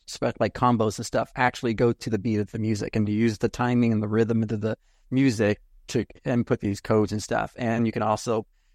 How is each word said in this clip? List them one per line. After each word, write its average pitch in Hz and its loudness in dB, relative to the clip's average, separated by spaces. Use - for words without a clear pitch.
spe-, - -4
like, 110 0
combos 113 2
and 117 -8
stuff - -2
actually 123 0
go 120 2
to - -6
the 110 -2
beat 104 0
of 101 -4
the 107 -8
music, 107 -2
and 107 2
to 104 -2
use 110 2
the 117 0
timing 120 2
and 107 0
the 104 -4
rhythm 113 2
of 107 -2
the 110 -4
music 117 2
to 117 -2
input 120 0
these 101 -4
codes 107 2
and 107 -4
stuff. 107 -4
And 117 0
you 110 -2
can 117 -4
also 107 -2